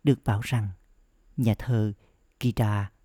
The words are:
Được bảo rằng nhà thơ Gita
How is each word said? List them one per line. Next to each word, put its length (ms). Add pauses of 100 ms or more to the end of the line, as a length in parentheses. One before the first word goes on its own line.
Được 200
bảo 160
rằng 280 (680)
nhà 220
thơ 340 (480)
Gita 500 (140)